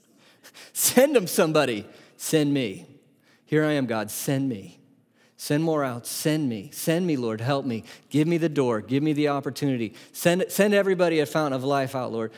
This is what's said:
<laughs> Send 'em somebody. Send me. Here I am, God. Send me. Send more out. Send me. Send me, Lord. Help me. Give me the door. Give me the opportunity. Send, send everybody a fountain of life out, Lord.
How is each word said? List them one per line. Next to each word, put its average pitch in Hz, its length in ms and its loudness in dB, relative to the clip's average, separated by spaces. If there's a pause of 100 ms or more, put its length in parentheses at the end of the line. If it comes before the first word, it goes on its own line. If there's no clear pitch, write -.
<laughs> - 640 -20
Send 277 440 4
'em 185 100 2
somebody. 147 600 2 (300)
Send 147 380 2
me. 101 320 -4 (580)
Here 156 200 2
I 151 80 2
am, 139 140 0
God. 110 240 -4
Send 135 380 -2
me. 95 300 -10 (580)
Send 151 280 -2
more 156 200 0
out. 120 220 -6
Send 151 420 0
me. 110 240 -8
Send 170 340 -2
me, 156 100 0
Lord. 113 240 -2
Help 139 260 -2
me. 113 180 -4 (240)
Give 151 180 2
me 170 120 2
the 160 100 0
door. 127 320 0
Give 127 220 -2
me 156 100 2
the 147 160 0
opportunity. 135 640 -2 (200)
Send, 175 360 2
send 208 240 2
everybody 180 480 2
a 147 60 2
fountain 147 300 -2
of 127 80 -4
life 139 300 0
out, 123 160 -4
Lord. 110 280 -6